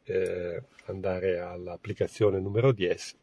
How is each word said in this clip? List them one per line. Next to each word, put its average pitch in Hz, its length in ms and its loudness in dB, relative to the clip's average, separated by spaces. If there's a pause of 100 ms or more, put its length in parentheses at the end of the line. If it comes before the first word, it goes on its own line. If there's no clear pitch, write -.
eh, 90 580 -2 (240)
andare 92 520 -2
all'applicazione 90 1000 0
numero 104 340 4
dieci. 90 500 0